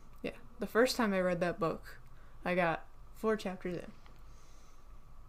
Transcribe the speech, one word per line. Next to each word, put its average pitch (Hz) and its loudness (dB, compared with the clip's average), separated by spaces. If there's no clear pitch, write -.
yeah. - -2
The 196 -2
first 240 8
time 208 4
I 185 6
read 180 4
that 170 2
book, - 0
I 180 2
got 170 4
four 220 2
chapters 185 -4
in. - -8